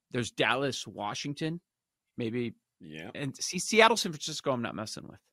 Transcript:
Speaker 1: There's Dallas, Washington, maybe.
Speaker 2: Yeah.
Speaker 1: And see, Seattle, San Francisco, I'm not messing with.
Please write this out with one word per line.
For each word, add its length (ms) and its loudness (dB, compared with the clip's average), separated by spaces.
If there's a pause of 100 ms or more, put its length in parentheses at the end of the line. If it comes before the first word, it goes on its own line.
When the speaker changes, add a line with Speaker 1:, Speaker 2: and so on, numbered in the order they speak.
(120)
Speaker 1:
There's 200 -2
Dallas, 540 2
Washington, 760 -4 (580)
maybe. 360 -2 (260)
Speaker 2:
Yeah. 360 -12
Speaker 1:
And 200 -6
see, 240 -4
Seattle, 380 6
San 140 0
Francisco, 400 -4
I'm 100 0
not 140 -4
messing 320 -8
with. 120 -18 (140)